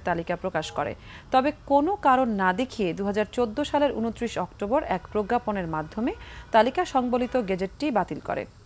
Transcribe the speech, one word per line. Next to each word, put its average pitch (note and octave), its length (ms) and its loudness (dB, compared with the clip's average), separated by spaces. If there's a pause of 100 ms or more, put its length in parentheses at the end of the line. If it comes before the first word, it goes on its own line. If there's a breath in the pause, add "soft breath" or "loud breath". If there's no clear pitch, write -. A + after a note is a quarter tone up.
তালিকা E3+ 300 -2
প্রকাশ F3 360 -4
করে। C#3+ 240 -4 (360 loud breath)
তবে C4 200 4 (140)
কোনো D4 300 4
কারণ C4 340 4
না F#3+ 240 2
দেখিয়ে G3 400 -2
দু F#3+ 120 -4
হাজার G3+ 260 0
চোদ্দ A#3+ 320 0
সালের C#4+ 300 2
ঊনত্রিশ A3+ 440 -4
অক্টোবর G#3 460 -2
এক - 280 -2
প্রজ্ঞাপনের G#3 560 0
মাধ্যমে D#3+ 460 -4 (380 loud breath)
তালিকা B3+ 340 4
সংবলিত B3 600 0
গেজেটটি F#3+ 440 -2
বাতিল F3+ 280 0
করে। - 260 -4 (200)